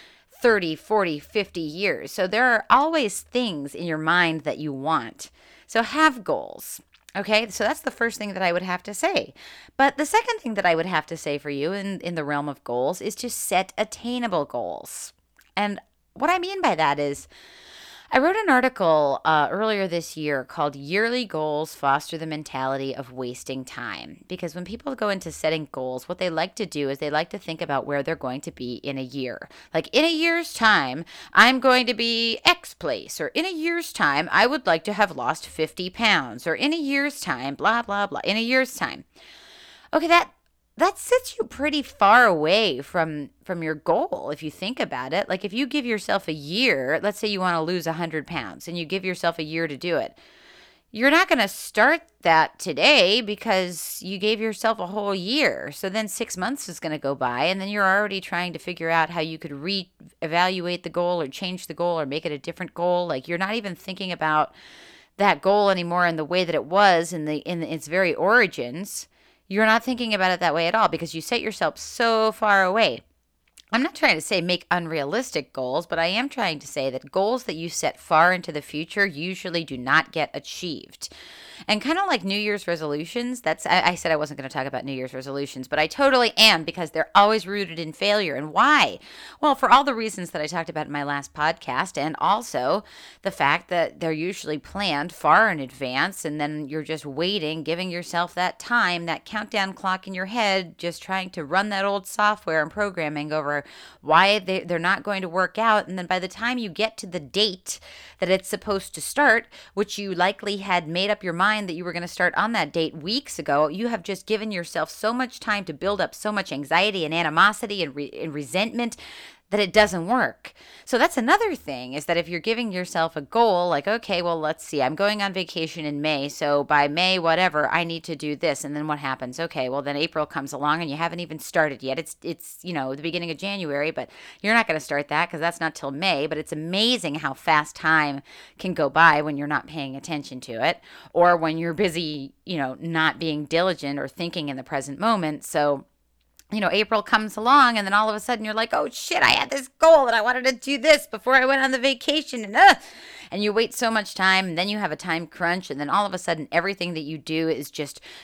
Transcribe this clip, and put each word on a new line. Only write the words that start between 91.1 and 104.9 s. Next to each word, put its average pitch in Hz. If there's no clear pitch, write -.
podcast, 151
and 151
also 175
the -
fact 156
that 160
they're 165
usually 156
planned 151
far 190
in 160
advance, 135
and 151
then 151
you're 151
just 147
waiting, 160
giving 175
yourself 175
that 180
time, 180
that 165
countdown 208
clock 185
in 190
your 185
head, 190
just 170
trying 190
to 165
run 190
that 196
old 202
software 202
and 147
programming 156
over 147
why 185
they, 185
they're 175
not 185